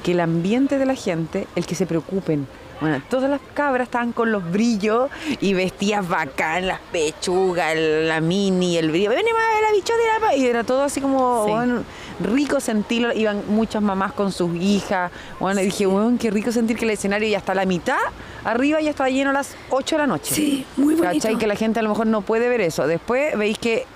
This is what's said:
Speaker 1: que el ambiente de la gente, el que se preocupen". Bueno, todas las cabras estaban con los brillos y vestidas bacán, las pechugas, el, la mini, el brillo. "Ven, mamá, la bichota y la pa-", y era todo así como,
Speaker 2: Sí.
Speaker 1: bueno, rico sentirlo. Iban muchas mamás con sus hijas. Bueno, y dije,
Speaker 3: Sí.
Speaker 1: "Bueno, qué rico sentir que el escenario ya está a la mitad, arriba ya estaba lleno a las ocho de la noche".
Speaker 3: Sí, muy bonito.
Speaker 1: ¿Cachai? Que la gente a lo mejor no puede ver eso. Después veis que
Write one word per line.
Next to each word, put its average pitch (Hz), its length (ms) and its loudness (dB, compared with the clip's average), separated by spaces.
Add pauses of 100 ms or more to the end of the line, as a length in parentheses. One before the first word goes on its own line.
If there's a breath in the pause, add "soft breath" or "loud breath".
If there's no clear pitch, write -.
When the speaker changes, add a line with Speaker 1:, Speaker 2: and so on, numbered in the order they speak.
Speaker 1:
que 175 80 0
el 175 80 2
ambiente 190 580 2
de 269 80 2
la 262 80 2
gente, 185 640 -4
el 175 100 -2
que - 80 -4
se 170 140 -2
preocupen". 160 600 -2 (320)
Bueno, 147 300 0
todas 262 200 0
las 277 120 -2 (140)
cabras 262 320 0
estaban 240 260 -2
con 233 180 0
los 196 200 -2
brillos 220 580 2 (320 loud breath)
y 196 120 2
vestidas 190 540 0
bacán, 165 600 -2
las 180 120 -4 (140)
pechugas, 175 840 0
el, 160 320 2
la 160 140 0
mini, 180 560 2
el 160 140 2
brillo. 196 180 2
"Ven, 302 160 2
mamá, 453 200 2 (220)
la 427 80 2
bichota 453 240 0
y 440 220 2
la 440 60 2
pa-", 330 80 4
y 262 100 2
era 233 180 2
todo 262 200 2
así 285 180 -2
como, 254 440 2
Speaker 2:
Sí. 208 60 2
Speaker 1:
bueno, 240 320 0 (400 loud breath)
rico 269 360 2
sentirlo. 233 540 0
Iban 208 360 0
muchas 214 320 0
mamás 196 320 0
con 196 180 0
sus 175 240 0
hijas. 185 560 0 (280 loud breath)
Bueno, 196 220 0
y 185 40 2
dije, 190 140 -2
Speaker 3:
Sí. 202 60 2
Speaker 1:
"Bueno, 208 340 2
qué 233 120 0
rico 214 200 0
sentir 226 260 0
que 233 80 -2
el 220 60 2
escenario 208 360 0
ya 202 120 2
está 190 120 -4
a 185 40 2
la 190 100 2
mitad, 190 320 0 (480 loud breath)
arriba 269 340 2
ya 302 120 0
estaba 277 180 0
lleno 269 220 2
a - 20 2
las 269 220 -2 (160)
ocho 269 240 0
de 302 80 2
la 285 40 2
noche". 165 260 -2
Speaker 3:
Sí, 285 320 0 (120)
muy 294 180 4
bonito. 285 320 2
Speaker 1:
¿Cachai? 247 100 0
Que 220 100 0
la 208 100 0
gente 220 240 0
a - 20 0
lo 214 60 0
mejor 214 180 0
no 220 140 2
puede 226 260 0
ver 247 140 2
eso. 160 260 0
Después 240 500 0
veis 208 220 0
que 226 260 0 (100)